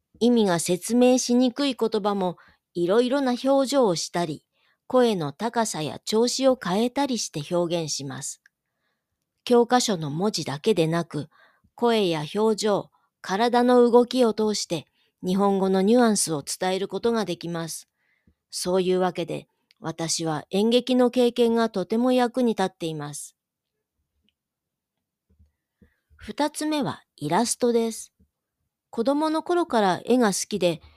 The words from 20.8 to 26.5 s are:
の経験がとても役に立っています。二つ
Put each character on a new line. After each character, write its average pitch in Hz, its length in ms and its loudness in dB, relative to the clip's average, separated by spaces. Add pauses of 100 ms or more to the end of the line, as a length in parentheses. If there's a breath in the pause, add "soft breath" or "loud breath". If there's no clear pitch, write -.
の 247 160 4
経 247 200 2
験 233 220 2
が 226 160 0
と 185 160 -4
て 220 140 -2
も 254 120 2
役 247 300 0
に 233 120 2
立 190 100 -2
っ 190 80 -2
て - 160 -8
い 160 80 -8
ま 147 180 -10
す。 - 220 -16 (2750 soft breath)
二 - 340 -4
つ - 160 -8